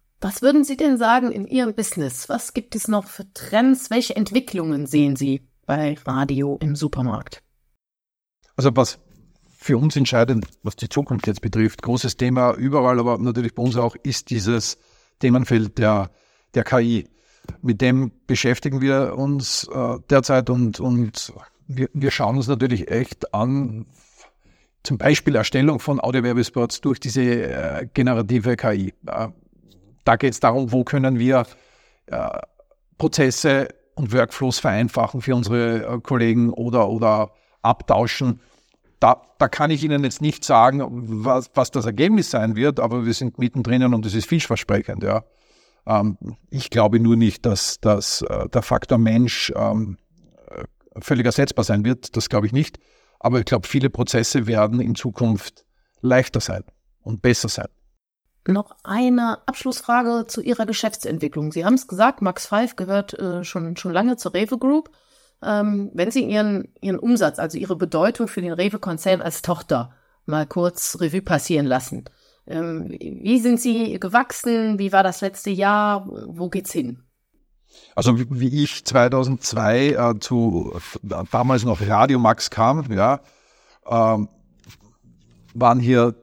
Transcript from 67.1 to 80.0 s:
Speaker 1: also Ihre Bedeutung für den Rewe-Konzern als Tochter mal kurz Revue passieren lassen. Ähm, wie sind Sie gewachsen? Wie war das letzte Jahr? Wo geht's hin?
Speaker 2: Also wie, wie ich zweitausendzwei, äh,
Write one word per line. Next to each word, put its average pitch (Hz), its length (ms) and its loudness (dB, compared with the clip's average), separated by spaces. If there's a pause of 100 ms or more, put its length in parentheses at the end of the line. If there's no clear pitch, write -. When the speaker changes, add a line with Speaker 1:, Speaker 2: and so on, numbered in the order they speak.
Speaker 1:
also 165 200 -6
Ihre 190 180 -4
Bedeutung 180 520 0
für - 120 -8
den 175 120 -6
Rewe-Konzern 185 680 -2
als - 220 -8
Tochter 131 520 -4 (300)
mal 151 220 -2
kurz 175 540 -4
Revue 170 200 -2
passieren 156 460 0
lassen. 127 380 -2 (420)
Ähm, 165 420 -8 (100)
wie 196 420 0
sind 233 200 2
Sie 226 400 -2
gewachsen? 226 800 0
Wie 196 120 -2
war 196 120 4
das 185 180 0
letzte 196 300 -6
Jahr? 202 580 0
Wo 175 400 -10
geht's 190 240 -8
hin? 127 300 -6 (920)
Speaker 2:
Also 117 240 4
wie, 123 120 -2
wie 135 340 -2
ich - 220 -8
zweitausendzwei, 123 1040 2
äh, 120 280 0